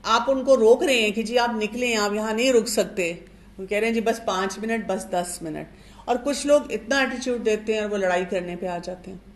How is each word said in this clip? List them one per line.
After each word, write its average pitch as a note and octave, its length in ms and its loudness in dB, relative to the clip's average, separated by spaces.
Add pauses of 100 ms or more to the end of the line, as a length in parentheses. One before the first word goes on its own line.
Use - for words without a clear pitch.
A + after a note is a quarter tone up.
आप A#3 220 2
उनको C4+ 260 4
रोक A#3+ 300 6
रहे B3+ 160 4
हैं G#3 120 2
कि A3 100 -2
"जी, A3+ 140 -2
आप A#3 220 2
निकलें, A3+ 360 -2
आप G#3 200 0
यहाँ G#3+ 200 -2
नहीं B3 180 2
रुक A3+ 160 4
सकते।" F3+ 560 -2 (360)
वो F#3+ 60 -10
कह G#3 120 -2
रहे A3 80 0
हैं, A3+ 80 0
"जी, A3+ 60 0
बस A3+ 260 -2
पाँच F#3+ 320 -2
मिनट, A3 280 -4
बस - 260 -4
दस F3+ 300 -4
मिनट।" D3+ 240 -8 (420)
और A#3+ 80 2
कुछ C#4 300 -4
लोग C#4+ 260 4
इतना A3+ 300 0
attitude B3 380 -4
देते G#3+ 340 -2
हैं G#3+ 80 -2
और G#3 60 -4
वो G3+ 80 -4
लड़ाई F#3 280 0
करने F3+ 320 -4
पे F3+ 100 -8
आ F3 120 -4
जाते F#3 320 -12
हैं। F#3 100 -16 (160)